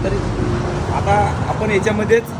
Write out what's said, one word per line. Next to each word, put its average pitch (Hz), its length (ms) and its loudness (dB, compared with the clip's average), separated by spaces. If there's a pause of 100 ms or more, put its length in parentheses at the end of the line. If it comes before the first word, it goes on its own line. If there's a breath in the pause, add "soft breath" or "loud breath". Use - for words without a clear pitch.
तर - 120 0 (760)
आता 196 220 2 (340)
आपण 214 220 -2
याच्यामध्येच 214 540 2 (160)